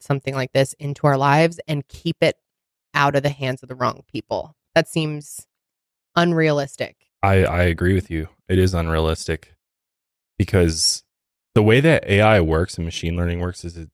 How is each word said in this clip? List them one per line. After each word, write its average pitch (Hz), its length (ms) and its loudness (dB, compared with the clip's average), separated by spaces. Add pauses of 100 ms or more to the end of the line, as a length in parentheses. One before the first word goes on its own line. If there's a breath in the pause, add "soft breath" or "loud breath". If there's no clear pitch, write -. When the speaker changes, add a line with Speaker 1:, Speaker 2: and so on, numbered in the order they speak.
Speaker 1:
something 139 340 -6
like 131 180 -6
this 135 220 0
into 143 320 -6
our 139 100 4
lives 151 520 2
and 147 200 -6
keep - 340 -6
it 160 160 0 (560)
out 143 220 2
of 139 60 2
the 143 80 -2
hands 135 320 -8
of 127 60 -20
the 131 60 -16
wrong 123 320 -4
people. 110 480 -8 (200)
That 160 140 2
seems 151 580 -6 (680)
unrealistic. 160 920 -2 (120)
Speaker 2:
I, 95 220 4
I 87 200 0
agree 87 300 0
with 90 160 -2
you. 80 180 -6 (200)
It 92 100 2
is 92 160 2
unrealistic 80 800 -4 (840)
because 85 640 0 (520)
the 107 80 4
way 110 180 6
that 151 280 4
A 98 120 4
I 107 200 6
works 80 360 0
and 85 80 -6
machine 82 320 -6
learning 87 240 -2
works 90 240 -8
is 85 120 -14
it, 82 180 -16